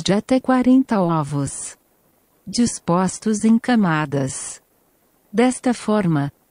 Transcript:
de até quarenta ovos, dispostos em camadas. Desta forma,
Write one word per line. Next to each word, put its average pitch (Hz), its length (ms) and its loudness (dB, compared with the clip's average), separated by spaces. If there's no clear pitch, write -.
de - 80 -2
até 220 300 0
quarenta 254 580 2
ovos, 147 800 -2
dispostos 202 1000 -2
em 226 120 6
camadas. 156 1040 -2
Desta 247 420 0
forma, 170 600 0